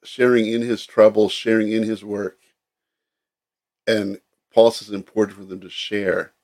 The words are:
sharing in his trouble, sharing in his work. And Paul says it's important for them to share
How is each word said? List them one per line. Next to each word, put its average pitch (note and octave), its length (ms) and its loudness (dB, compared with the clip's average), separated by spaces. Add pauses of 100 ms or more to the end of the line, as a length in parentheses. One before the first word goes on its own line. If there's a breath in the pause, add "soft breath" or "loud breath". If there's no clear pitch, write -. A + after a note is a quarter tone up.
sharing B2 440 2
in A#2 140 -4
his A#2 240 -6
trouble, G#2+ 420 4
sharing A2 440 -2
in A2 120 -2
his G#2+ 200 -6
work. G2+ 340 -8 (1500)
And G2+ 360 -4 (320)
Paul A#2 180 6
says G#2+ 160 -12
it's G#2 80 -10
important G2 420 -4
for G2+ 60 -20
them F#2+ 160 -14
to F#2 100 -20
share F#2+ 640 -4 (120)